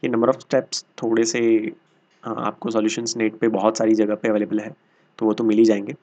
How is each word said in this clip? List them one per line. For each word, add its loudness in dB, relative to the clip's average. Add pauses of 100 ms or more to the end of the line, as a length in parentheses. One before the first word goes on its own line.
ये 0
number 2
of -4
steps -4 (200)
थोड़े 2
से, -2 (800)
अ, -10
आपको -6
solutions -2
net -2
पे 0
बहुत 0
सारी 2
जगह 0
पे -4
available -2
है, -12 (440)
तो -2
वो 2
तो -2
मिल 2
ही 8
जाएंगे। 0